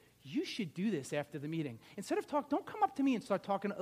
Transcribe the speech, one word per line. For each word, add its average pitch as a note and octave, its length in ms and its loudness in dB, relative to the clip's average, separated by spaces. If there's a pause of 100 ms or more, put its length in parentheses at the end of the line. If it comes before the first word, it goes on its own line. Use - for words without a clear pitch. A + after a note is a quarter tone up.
(240)
You F#3 200 -2
should G3 300 -4
do F#3+ 160 0
this D3+ 240 0
after D3 240 -2
the C#3+ 100 -4
meeting. D3+ 320 -2 (180)
Instead C#4 200 0
of G#4 80 0
talk, - 240 0
don't F#4+ 160 2
come G#4+ 160 -4
up G4 140 2
to C#4 80 2
me C4+ 100 6
and G#3+ 100 0
start F#3+ 200 0
talking. G3 280 0 (100)